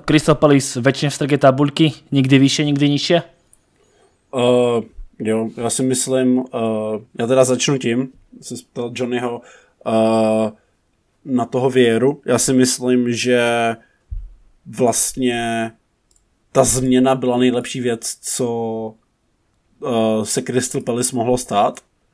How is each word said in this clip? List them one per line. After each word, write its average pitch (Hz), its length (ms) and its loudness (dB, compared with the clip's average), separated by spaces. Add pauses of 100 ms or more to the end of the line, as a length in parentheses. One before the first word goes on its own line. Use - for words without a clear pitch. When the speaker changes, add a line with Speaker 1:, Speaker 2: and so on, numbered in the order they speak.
Speaker 1:
Crystal 151 300 2
Palace 143 460 2
väčšine 135 280 0
v - 40 -4
strede 143 240 0
tabuľky, 143 540 2 (200)
nikdy 135 280 4
vyššie, 139 260 2
nikdy 143 240 2
nižšie? 143 280 2 (1160)
Speaker 2:
Eh, 123 460 2 (380)
jo, 110 380 -2
já 120 120 -4
si 131 140 -4
myslím, 131 560 0
eh, 110 600 -4 (200)
já 117 80 -2
teda 131 160 6
začnu 127 340 0
tím, 127 300 -4 (340)
se - 140 -14 (180)
ptal 120 220 -10
Johnnyho, 123 460 -6 (460)
eh, 110 640 2 (760)
na 120 200 -2
toho 131 240 0
Vieiru. 123 560 2
Já 120 140 2
si 135 140 0
myslím, 123 600 2
že 117 640 0 (880)
vlastně 117 1080 -2 (800)
ta 135 120 4
změna 127 520 2
byla 123 220 -2
nejlepší 123 440 -2
věc, 117 400 -6
co, 113 720 -6 (920)
eh, 110 400 0
se - 160 -4
Crystal 127 400 -2
Palace 123 340 -2
mohlo 123 220 0
stát. 113 420 -2 (340)